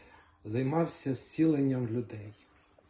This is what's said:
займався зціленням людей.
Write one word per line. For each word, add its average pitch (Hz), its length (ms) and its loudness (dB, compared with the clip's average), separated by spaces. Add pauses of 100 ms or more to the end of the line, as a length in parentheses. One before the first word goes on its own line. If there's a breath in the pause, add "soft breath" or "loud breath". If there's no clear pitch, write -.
(440 loud breath)
займався 135 680 0
зціленням 135 760 2
людей. 107 440 -6 (580 loud breath)